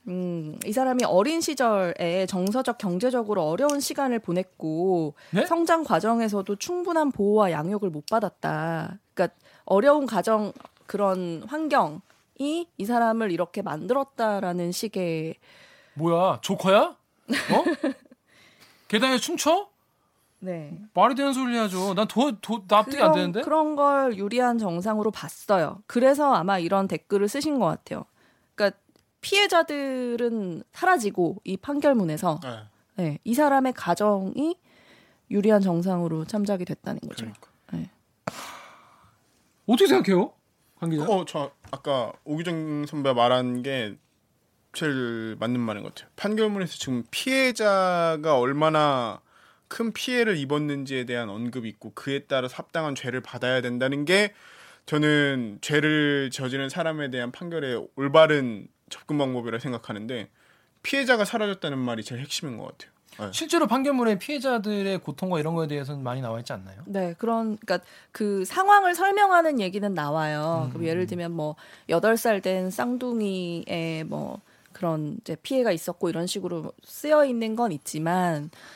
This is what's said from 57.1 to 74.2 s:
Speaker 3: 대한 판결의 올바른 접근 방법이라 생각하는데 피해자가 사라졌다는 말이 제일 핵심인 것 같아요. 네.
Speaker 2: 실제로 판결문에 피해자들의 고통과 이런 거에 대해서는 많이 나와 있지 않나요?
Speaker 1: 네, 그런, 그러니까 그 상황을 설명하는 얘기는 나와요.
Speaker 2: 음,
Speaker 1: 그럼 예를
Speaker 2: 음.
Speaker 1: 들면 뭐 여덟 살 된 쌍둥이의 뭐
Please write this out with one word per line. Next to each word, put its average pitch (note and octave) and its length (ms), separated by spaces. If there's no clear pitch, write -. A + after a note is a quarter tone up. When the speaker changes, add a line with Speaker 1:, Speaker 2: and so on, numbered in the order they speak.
Speaker 3:
대한 B2 220
판결의 D3+ 640
올바른 C#3 720
접근 - 260
방법이라 A#2+ 440
생각하는데 A2+ 680
피해자가 B3 420
사라졌다는 G3 540
말이 A#2+ 240
제일 A#2+ 180
핵심인 C#3 380
것 G#2 80
같아요. - 260
네. G2+ 140
Speaker 2:
실제로 D#4+ 340
판결문에 B3 520
피해자들의 G#3+ 800
고통과 E3+ 420
이런 D#3+ 140
거에 E3 140
대해서는 C#3+ 340
많이 B2+ 180
나와 A2+ 200
있지 B2+ 120
않나요? F#2+ 340
Speaker 1:
네, F#3+ 320
그런, A3+ 400
그러니까 - 280
그 G3+ 340
상황을 F#4+ 500
설명하는 F4+ 640
얘기는 G3 340
나와요. D#3 720
Speaker 2:
음, B2 60
Speaker 1:
그럼 E3 140
예를 E3+ 160
Speaker 2:
음. F3+ 40
Speaker 1:
들면 F3 260
뭐 D3+ 240
여덟 G3 300
살 G#3+ 240
된 F#3 280
쌍둥이의 F#3 1300
뭐 D3+ 360